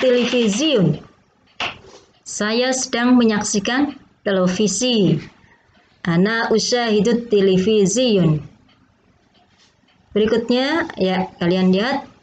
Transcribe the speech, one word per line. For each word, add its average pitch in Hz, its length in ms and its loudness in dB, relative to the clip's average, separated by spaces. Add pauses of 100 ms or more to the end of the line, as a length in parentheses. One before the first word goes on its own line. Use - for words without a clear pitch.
televisiun. 240 960 0 (1200)
Saya 240 560 -4
sedang 247 400 0
menyaksikan 226 800 0 (320)
televisi. 196 880 0 (880)
Ana 208 480 0
usyahidu 226 800 0
televisiun. 190 1120 2 (1700)
Berikutnya, 247 760 0 (120)
ya, 185 280 -2 (120)
kalian 185 320 2
lihat 240 360 -2 (140)